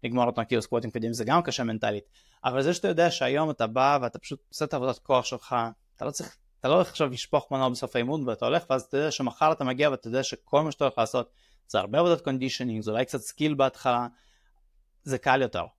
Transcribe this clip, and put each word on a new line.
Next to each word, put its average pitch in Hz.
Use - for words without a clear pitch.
לגמור 120
אותם, 120
כאילו 113
סקווטים 117
כבדים, 117
זה 113
גם 147
קשה 127
מנטלית. 107
אבל 127
זה 160
שאתה 175
יודע 170
שהיום 147
אתה 117
בא 135
ואתה 120
פשוט -
עושה -
את -
העבודת 127
כוח 127
שלך, -
אתה -
לא 143
צריך, -
אתה 123
לא 143
הולך 175
עכשיו 151
לשפוך 127
מנוע 131
בסוף 127
האימון, 127
ואתה 113
הולך, 165
ואז 131
אתה -
יודע 147
שמחר 139
אתה 151
מגיע 131
ואתה 127
יודע 127
שכל -
מה 156
שאתה -
הולך 135
לעשות 120
זה 110
הרבה 101
עבודת 170
קונדישנינג, 127
זה 107
אולי 117
קצת 127
סקיל 151
בהתחלה, 131
זה 131
קל 135
יותר. 107